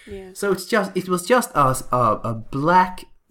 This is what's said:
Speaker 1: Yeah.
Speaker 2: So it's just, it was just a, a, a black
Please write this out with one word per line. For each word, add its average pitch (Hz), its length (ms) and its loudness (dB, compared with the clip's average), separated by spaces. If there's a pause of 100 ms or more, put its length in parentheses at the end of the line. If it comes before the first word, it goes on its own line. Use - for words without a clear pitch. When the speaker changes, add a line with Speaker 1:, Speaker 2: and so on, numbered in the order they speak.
Speaker 1:
Yeah. 190 280 -16
Speaker 2:
So 202 180 -2
it's 185 140 -2
just, 196 320 0
it 185 100 -6
was 180 180 -2
just 240 300 2
a, 135 180 4 (220)
a, 117 280 2
a 113 100 -4
black 160 720 0 (260)